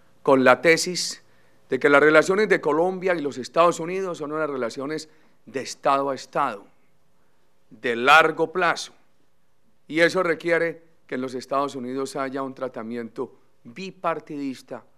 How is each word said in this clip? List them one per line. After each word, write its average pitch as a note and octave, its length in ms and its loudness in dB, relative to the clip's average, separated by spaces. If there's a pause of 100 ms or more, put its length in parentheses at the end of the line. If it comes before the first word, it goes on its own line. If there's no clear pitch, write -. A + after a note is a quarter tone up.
(220)
con C3 240 4
la B2+ 160 6
tesis E3 600 0 (480)
de C3 100 -2
que D3 100 2
las C#3+ 120 8
relaciones D#3 460 4
de F3+ 140 2
Colombia F3+ 520 0
y E3 80 -4
los C3 160 -6
Estados E3 440 2
Unidos F3+ 380 -8
son D3 120 -8
unas D#3 180 -4
relaciones C#3 600 -6 (360)
de - 160 -10
Estado C#3 480 -2
a C3 60 -4
Estado, B2 500 -6 (1040)
de A#2 260 -6
largo D#3 560 4
plazo, F3 420 -4 (960)
y D3+ 120 -4
eso E3+ 240 2
requiere E3 600 -2 (220)
que C#3 100 -10
en B2+ 60 -6
los B2+ 120 -8
Estados C#3 420 -6
Unidos C3 400 -8
haya C3+ 260 -6
un C3 140 -10
tratamiento A#2+ 840 -10 (260)
bipartidista C#3+ 1200 -10 (120)